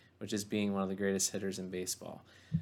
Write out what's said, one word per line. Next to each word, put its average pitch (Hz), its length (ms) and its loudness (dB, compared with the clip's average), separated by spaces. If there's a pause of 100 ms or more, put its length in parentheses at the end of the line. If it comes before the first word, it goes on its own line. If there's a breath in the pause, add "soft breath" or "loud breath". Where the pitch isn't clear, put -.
(200 soft breath)
which 101 120 -6
is 101 140 0
being 101 280 2
one 98 80 2
of 95 80 2
the 95 60 0
greatest 98 360 2
hitters 98 280 -2
in 92 100 -6
baseball. - 540 -6 (380 loud breath)